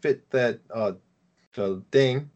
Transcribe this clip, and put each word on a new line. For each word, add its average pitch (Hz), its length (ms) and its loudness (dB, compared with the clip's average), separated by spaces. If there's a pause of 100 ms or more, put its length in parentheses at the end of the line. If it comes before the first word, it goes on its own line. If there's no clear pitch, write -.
fit - 300 -2
that, 120 300 0 (120)
uh, 107 200 -2 (640)
the 98 360 -4
thing 135 460 2